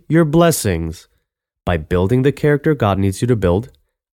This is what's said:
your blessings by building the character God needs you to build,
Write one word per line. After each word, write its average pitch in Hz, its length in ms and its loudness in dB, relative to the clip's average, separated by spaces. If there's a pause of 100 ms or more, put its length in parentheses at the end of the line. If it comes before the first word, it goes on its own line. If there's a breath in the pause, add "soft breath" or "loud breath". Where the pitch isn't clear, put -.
your 165 160 2
blessings 113 840 0 (580)
by 87 120 0
building 95 440 0
the 143 80 2
character 147 460 0
God 101 240 0
needs 98 200 -2
you 123 60 -2
to 123 80 2
build, 92 380 0 (400)